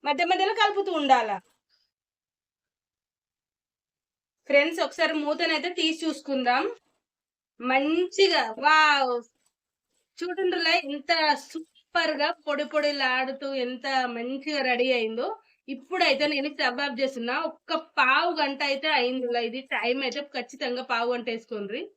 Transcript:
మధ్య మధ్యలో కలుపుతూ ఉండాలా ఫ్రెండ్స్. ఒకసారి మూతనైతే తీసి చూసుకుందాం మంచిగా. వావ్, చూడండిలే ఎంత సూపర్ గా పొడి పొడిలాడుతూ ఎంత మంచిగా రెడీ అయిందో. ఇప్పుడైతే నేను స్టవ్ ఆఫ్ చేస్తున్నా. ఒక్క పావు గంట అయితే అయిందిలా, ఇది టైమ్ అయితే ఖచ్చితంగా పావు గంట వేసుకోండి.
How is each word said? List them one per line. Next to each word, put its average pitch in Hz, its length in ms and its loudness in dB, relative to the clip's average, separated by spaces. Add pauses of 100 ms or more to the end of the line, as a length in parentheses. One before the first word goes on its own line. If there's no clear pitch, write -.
మధ్య 285 260 0
మధ్యలో 381 300 2
కలుపుతూ 392 400 2
ఉండాలా 233 360 4 (3000)
ఫ్రెండ్స్. 302 380 4
ఒకసారి 311 280 -2 (100)
మూతనైతే 311 460 -2 (100)
తీసి 320 240 -2
చూసుకుందాం 269 600 0 (960)
మంచిగా. 311 800 2 (220)
వావ్, 294 480 6 (1040)
చూడండిలే 349 540 0 (140)
ఎంత 285 260 -4 (380)
సూపర్ 330 720 -4
గా 294 80 2 (180)
పొడి 294 260 -2
పొడిలాడుతూ 269 760 0 (160)
ఎంత 254 220 -8 (300)
మంచిగా 269 520 -4
రెడీ 247 280 2
అయిందో. 226 320 -2 (400)
ఇప్పుడైతే 294 640 0
నేను 277 220 -2
స్టవ్ 254 320 -2
ఆఫ్ 247 140 -6
చేస్తున్నా. 254 340 -2 (140)
ఒక్క - 240 -10 (260)
పావు 285 320 4 (100)
గంట 277 200 0 (100)
అయితే 277 180 -2 (100)
అయిందిలా, 247 500 0
ఇది 247 120 -6 (140)
టైమ్ 240 320 -2
అయితే 277 160 -4 (140)
ఖచ్చితంగా 247 460 -6 (100)
పావు 233 200 0
గంట 240 220 -4
వేసుకోండి. 226 480 -8 (140)